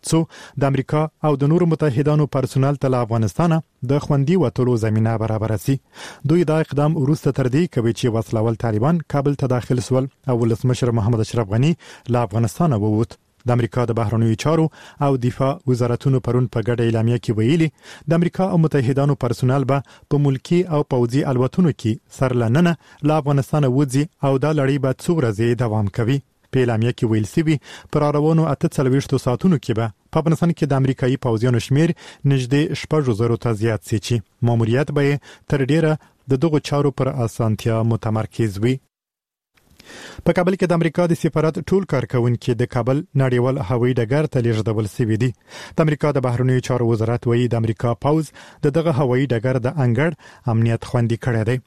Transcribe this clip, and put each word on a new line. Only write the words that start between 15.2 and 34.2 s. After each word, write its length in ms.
دفاع 320
وزارتونو 560
پرون 300
په 100
ګډه 220
اعلامیه 340
کې 160
ویلي، 320
د 80
امریکا 280
او 80
متحدانو 600
پرسونل 480
به 240
په 160
ملکي 340
او 60
پوځي 300
الوتنو 400
کې 460
سر 240
له 140
ننه 180
له 180
افغانستانه 560
وځي 260
او 60
دا 160
لړۍ 240
به 80
څو 120
ورځې 480
دوام 340
کوي. 200
په 120
اعلامیه 280
کې 220
ویل 180
سوي، 260
په 100
راروانو 460
اته 240
څلوېښتو 500
ساعتونو 380
کې 180
به 80
په 120
افغانستان 300
کې 120
د 80
امریکایي 420
پوځیانو 420
شمیر 280
نږدې 640
شپږو 400
زرو 240
ته 160
زیات 260
سي 160
چې 100